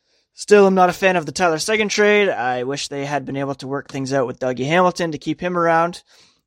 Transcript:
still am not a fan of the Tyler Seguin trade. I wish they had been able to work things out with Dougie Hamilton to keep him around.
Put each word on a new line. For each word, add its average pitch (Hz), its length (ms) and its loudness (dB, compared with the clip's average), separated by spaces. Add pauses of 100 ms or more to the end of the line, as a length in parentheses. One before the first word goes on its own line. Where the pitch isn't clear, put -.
(340)
still 202 320 6
am 190 80 4
not 185 160 4
a 175 40 -4
fan 185 220 2
of 160 100 -4
the 139 60 -12
Tyler 170 260 0
Seguin 214 300 -2
trade. 208 400 4
I 123 360 -2
wish 139 240 -8
they 139 160 -6
had 143 200 -4
been 135 120 -8
able 139 200 -4
to 135 120 -14
work 135 200 -8
things 135 240 -6
out 135 140 0
with 123 140 -10
Dougie 127 260 -4
Hamilton 175 460 0
to 147 60 -8
keep - 220 -6
him 180 160 -4
around. 170 460 0 (440)